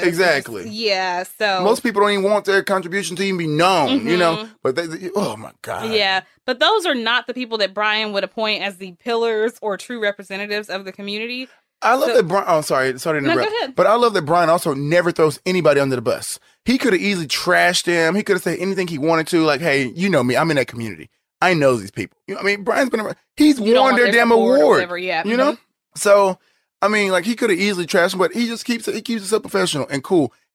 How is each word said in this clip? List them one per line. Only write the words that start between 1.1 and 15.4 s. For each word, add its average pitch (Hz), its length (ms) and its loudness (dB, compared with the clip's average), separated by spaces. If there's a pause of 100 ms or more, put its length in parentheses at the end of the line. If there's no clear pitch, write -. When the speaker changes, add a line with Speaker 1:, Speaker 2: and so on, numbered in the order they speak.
Speaker 1:
so 190 400 -2
Speaker 2:
Most 220 180 2
people 202 200 0
don't 208 100 4
even 196 140 0
want 202 200 0
their 196 180 2
contribution 180 520 -4
to 190 80 -4
even 190 160 -2
be 165 80 -4
known, 156 580 2
you 165 120 0
know? 170 200 2
Speaker 1:
Mm-hmm. 220 140 -12 (100)
Speaker 2:
But 127 140 -2
they, 170 100 -4
they, 170 300 -10
oh 147 220 -4
my 107 140 -16 (120)
God. 117 280 -8
Speaker 1:
Yeah, 190 300 0 (240)
but 254 140 -4
those 349 260 2
are 330 100 0
not 233 300 -2
the 247 80 -8
people 226 240 -6
that 196 160 -2
Brian 214 400 -2
would 196 100 -2
appoint 214 400 -4
as 196 140 -8
the 185 160 -14
pillars 226 680 -2
or 202 140 -4
true 240 240 -12
representatives 208 680 -6
of 190 160 -10
the 190 60 -14
community. 220 560 -10 (340)
Speaker 2:
I 226 140 2
love 254 160 0
Speaker 1:
So 226 40 2
Speaker 2:
that 233 140 4
Brian, 190 180 0
oh, 165 140 2
sorry, 131 360 0
sorry 156 220 -2
to 139 80 -2
Speaker 1:
No, 330 60 2
go - 80 0
Speaker 2:
interrupt. 427 160 -2
Speaker 1:
ahead. 269 180 -6
Speaker 2:
But 185 120 4
I 208 80 4
love 233 180 2
that 185 80 0
Brian 165 280 2
also 170 240 2
never 165 380 2
throws 156 340 0